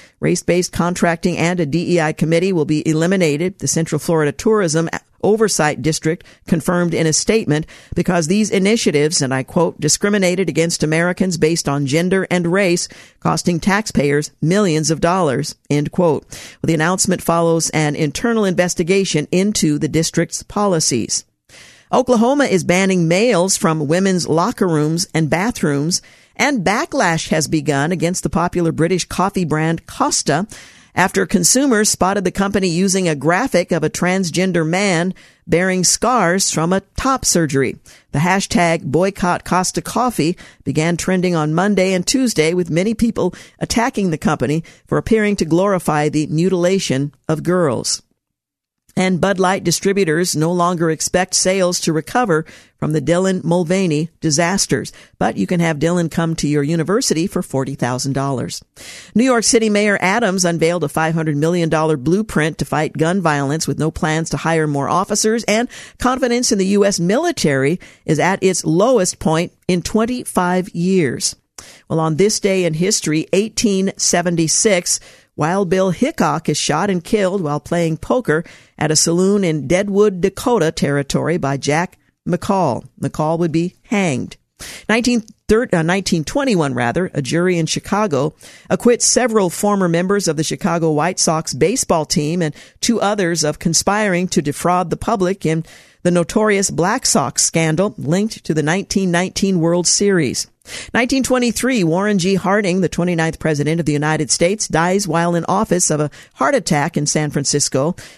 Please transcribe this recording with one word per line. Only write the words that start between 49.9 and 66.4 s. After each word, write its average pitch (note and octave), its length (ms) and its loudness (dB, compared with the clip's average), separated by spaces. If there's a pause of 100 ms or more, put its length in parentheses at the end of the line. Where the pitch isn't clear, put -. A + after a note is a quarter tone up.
no D#3+ 160 0
longer F3 360 0
expect F3+ 440 -2
sales F#3 480 0
to F3 100 -2
recover D#3+ 540 0 (320)
from D3+ 160 -4
the D#3 80 0
Dylan F#3 420 0
Mulvaney E3+ 640 0 (120)
disasters. E3 720 -2 (260)
But - 160 -2
you G3 100 -2
can F3+ 140 0
have E3 200 0
Dylan E3+ 300 0
come E3 280 -2
to - 100 -2
your D3 160 2
university E3 640 0
for F3+ 140 -4
forty C3+ 340 -6
thousand B2+ 380 -4
dollars. C3+ 500 -6 (500)
New A3+ 120 4
York A#3+ 180 2
City A3+ 260 2
Mayor G#3 300 2
Adams F#3+ 460 0
unveiled E3+ 400 0
a - 20 -2
five D#3+ 260 -2
hundred D#3+ 220 0
million E3 320 0
dollar D#3 300 0
blueprint D#3+ 640 0
to - 40 -2
fight D3+ 300 -2
gun D#3+ 260 0
violence, D3 480 0
with C#3 120 -4
no D3+ 120 0
plans D#3+ 380 -2
to D3 80 -4
hire D#3+ 280 0
more C#3+ 220 -2
officers, G#3 560 0
and A3+ 240 -2 (320)
confidence B3 540 0